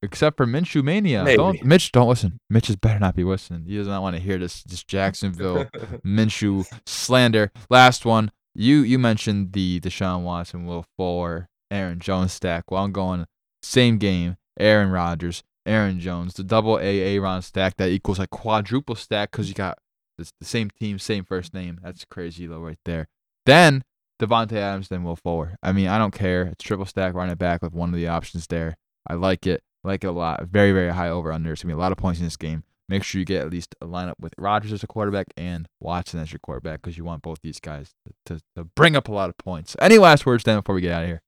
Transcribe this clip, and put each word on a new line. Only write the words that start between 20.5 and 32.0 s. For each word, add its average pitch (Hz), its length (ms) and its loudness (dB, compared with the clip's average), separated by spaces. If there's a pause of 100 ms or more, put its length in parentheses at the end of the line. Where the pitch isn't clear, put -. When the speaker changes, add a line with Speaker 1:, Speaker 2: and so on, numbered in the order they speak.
Speaker 1:
team, 104 280 -8
same 101 260 -6
first 90 280 -8
name. 87 300 -10
That's 90 280 -16
crazy 87 380 -12
low 82 120 -14
right 80 260 -12
there. 82 220 -6 (360)
Then 143 380 8 (400)
Davante 113 320 2
Adams, 98 340 -4
then 90 160 -6
Will 85 120 -6
Fuller. 85 460 -4
I 92 100 0
mean, 95 160 4
I 101 100 2
don't 107 160 0
care. 90 300 0
It's 87 200 -10
triple 95 220 -4
stack, 92 260 -4
run 90 160 -4
it 87 100 -6
back 87 220 0
with 85 140 -8
one 85 160 -4
of 87 60 -2
the 85 120 -2
options 85 380 -6
there. 82 300 -4 (300)
I - 80 -6
like 92 320 -2
it. 90 160 -2 (220)
I 95 40 -6
like 95 160 -4
it - 20 -4
a 90 60 -4
lot. 85 340 -6
Very, 101 260 4
very 92 200 2
high 87 180 -2
over 82 200 -4
under. 80 220 -4
It's 76 100 -10
gonna 87 120 -6
be 76 40 -6
a 85 40 -2
lot 92 100 0
of 90 60 -4
points 87 220 -2